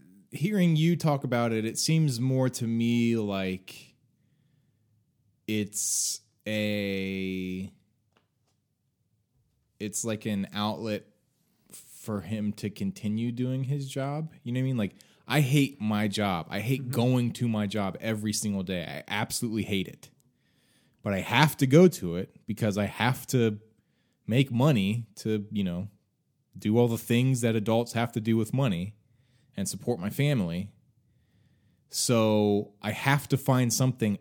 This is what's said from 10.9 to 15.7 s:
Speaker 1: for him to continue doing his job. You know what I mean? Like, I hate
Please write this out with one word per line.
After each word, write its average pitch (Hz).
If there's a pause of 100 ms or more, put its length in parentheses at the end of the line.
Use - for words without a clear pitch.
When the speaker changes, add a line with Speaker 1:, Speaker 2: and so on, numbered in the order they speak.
Speaker 1:
for -
him 104
to -
continue 107
doing 127
his 139
job. 143 (100)
You 120
know 123
what 131
I -
mean? 131
Like, 104 (320)
I 139
hate 139